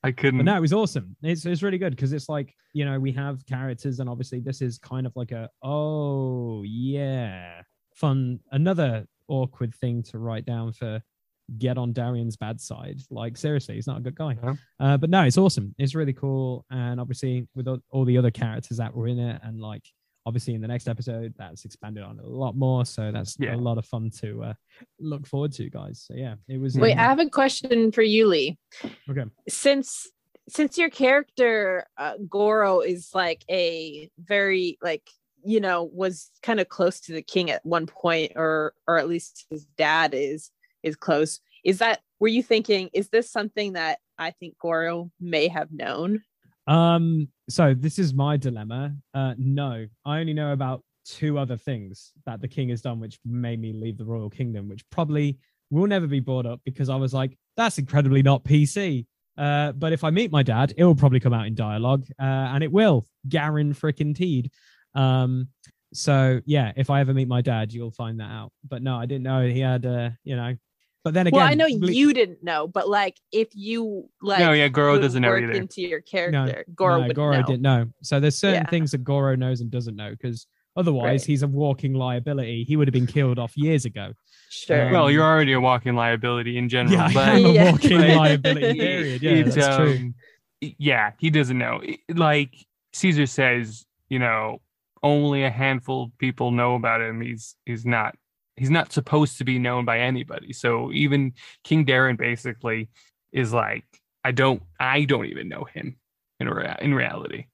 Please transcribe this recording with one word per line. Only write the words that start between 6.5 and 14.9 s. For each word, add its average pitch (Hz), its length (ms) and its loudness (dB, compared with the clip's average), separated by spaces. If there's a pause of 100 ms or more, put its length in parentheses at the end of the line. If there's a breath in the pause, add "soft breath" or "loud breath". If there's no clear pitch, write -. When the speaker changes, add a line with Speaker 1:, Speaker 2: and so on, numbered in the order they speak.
Speaker 2:
yeah," 113 1000 -8 (340)
fun, 131 440 -2 (120)
another 143 540 0 (220)
awkward 131 480 -6
thing 120 280 -4
to - 160 -14
write 113 260 -8
down 113 280 -6
for 110 280 -8 (560)
get 123 200 -2
on 123 160 -4
Darian's 117 440 -4
bad 113 240 -10
side. - 380 -14 (100)
Like, 117 280 -10
seriously, 143 380 -4
he's 113 120 -8
not 123 100 -6
a 127 40 -10
good 123 140 -8
guy. 143 280 -6
Speaker 1:
Yeah. 127 100 -4 (260 loud breath)
Speaker 2:
Uh, 139 180 2